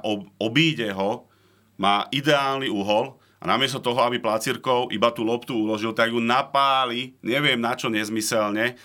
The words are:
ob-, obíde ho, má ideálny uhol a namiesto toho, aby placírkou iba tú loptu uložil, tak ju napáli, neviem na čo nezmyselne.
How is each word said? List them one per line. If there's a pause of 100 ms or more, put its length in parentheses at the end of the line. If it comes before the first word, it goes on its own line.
ob-,
obíde
ho, (500)
má
ideálny
uhol (240)
a
namiesto
toho,
aby
placírkou
iba
tú
loptu
uložil,
tak
ju
napáli,
neviem
na
čo
nezmyselne.